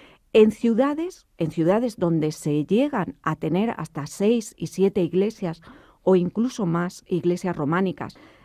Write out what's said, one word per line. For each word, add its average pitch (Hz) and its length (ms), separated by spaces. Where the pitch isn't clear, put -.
En 214 180
ciudades, 277 760
en 160 140
ciudades 208 480
donde 160 340
se 151 320
llegan 226 580
a 156 140
tener 180 400
hasta 151 300
seis 214 500
y - 120
siete 196 340
iglesias 180 580
o 190 140
incluso 208 480
más 170 420
iglesias 175 480
románicas 165 640